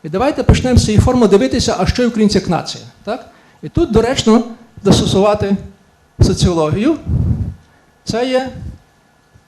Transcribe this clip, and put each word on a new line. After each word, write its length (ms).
і 60
давайте 340
почнемо 340
з 80
цієї 140
формули 280
дивитися, 520
а 60
що 160
є 60
українці 300
як 120
нація. 340
Так? 220
І 60
тут 220
доречно 520
застосувати 720
соціологію. 720
Це 260
є 200